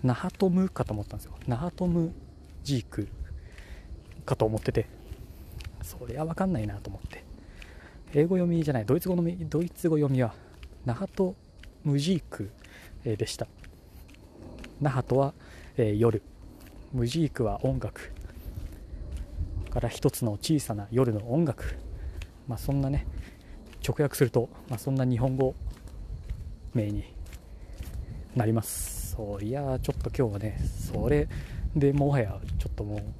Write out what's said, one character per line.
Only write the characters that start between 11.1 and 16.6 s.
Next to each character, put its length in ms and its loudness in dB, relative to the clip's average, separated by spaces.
ム 160 4
ジ 140 4
ー 160 2
ク、 200 -6
え 100 2
ー、 40 0
で 100 2
し 100 -6
た。 100 -2
ナ 120 4
ハ 120 2
ト 140 4
は、 160 4
え 160 6
ー、 60 2
夜。 240 6